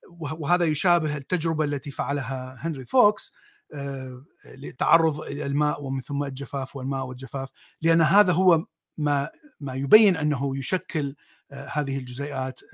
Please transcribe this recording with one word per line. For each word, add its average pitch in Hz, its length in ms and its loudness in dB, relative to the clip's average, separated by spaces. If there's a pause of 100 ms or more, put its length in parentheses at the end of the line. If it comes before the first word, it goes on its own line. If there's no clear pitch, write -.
وه-، 165 240 -8
وهذا 175 320 0
يشابه 156 520 2
التجربة 156 480 -2
التي 143 260 -4
فعلها 131 680 -4
هنري 143 260 -4
فوكس، 214 480 2 (420)
آه، 135 500 -8 (200)
لتعرض 143 760 2
إلى 143 260 -6
الماء، 147 380 0
ومن 135 160 -4
ثم 143 240 -4
الجفاف 135 520 -6
والماء 135 300 -4
والجفاف، 127 420 -8 (340)
لأن 165 200 4
هذا 185 300 4
هو 170 320 4 (340)
ما، 147 320 0 (300)
ما 135 140 -6
يبين 170 420 6
أنه 143 420 -2
يشكل، 143 560 -4 (360)
آه، 135 220 -12
هذه 139 260 -2
الجزيئات، 131 640 -6 (140)